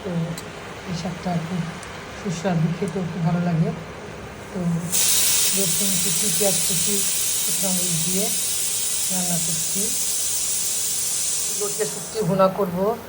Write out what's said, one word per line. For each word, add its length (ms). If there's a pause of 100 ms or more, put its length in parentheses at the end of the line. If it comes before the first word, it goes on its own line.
তো 60 (760)
এই 140
শাকটা 300
খুব 260 (640)
সুস্বাদু, 440 (120)
খেতেও 220
খুব 200
ভালো 220
লাগে। 260 (840)
তো 60 (1000)
রসুন 260 (160)
কুচি, 340
পেঁয়াজ 160
কুচি, 440 (480)
শুকনো 260
মরিচ 400
দিয়ে 160 (840)
রান্না 260
করছি। 420 (1800)
লটকে 200
শুটকি 360
ভুনা 280
করবো 480 (120)